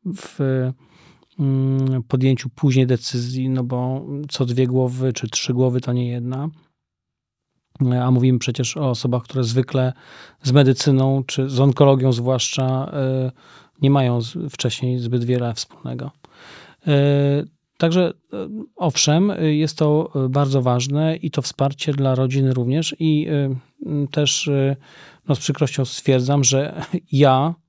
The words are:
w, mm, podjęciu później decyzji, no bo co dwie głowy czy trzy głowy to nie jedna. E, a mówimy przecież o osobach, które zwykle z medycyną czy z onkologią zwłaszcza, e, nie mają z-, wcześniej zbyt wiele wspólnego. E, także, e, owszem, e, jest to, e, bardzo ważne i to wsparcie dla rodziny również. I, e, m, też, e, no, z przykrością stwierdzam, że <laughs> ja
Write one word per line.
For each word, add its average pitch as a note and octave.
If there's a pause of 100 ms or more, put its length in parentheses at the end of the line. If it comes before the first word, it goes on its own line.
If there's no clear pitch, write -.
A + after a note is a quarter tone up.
(180)
w, - (1000)
mm, C3+
podjęciu C3
później C3
decyzji, B2+
no C3
bo B2+ (240)
co -
dwie B2
głowy B2+
czy -
trzy -
głowy B2+
to B2
nie B2
jedna. B2+ (1400)
E, B2
a B2+
mówimy B2+
przecież A#2+
o C#3+
osobach, B2
które C3
zwykle B2+ (500)
z C3
medycyną C3+
czy C3+
z B2+
onkologią C3+
zwłaszcza, C3
e, C3 (500)
nie C#3
mają B2
z-, A2+ (120)
wcześniej B2+
zbyt A#2+
wiele A#2+
wspólnego. B2 (760)
E, D3+ (840)
także, E3 (200)
e, G3+ (380)
owszem, E3+
e, D#3
jest D3+
to, D3+ (140)
e, C3
bardzo C3+
ważne C#3
i E3
to C#3+
wsparcie C#3
dla C3+
rodziny C3
również. B2+
I, D#3
e, C#3 (300)
m, C#3+
też, D3
e, C3+ (520)
no, D3
z -
przykrością C#3
stwierdzam, C3+
że C#3 (100)
<laughs> -
ja C#3 (120)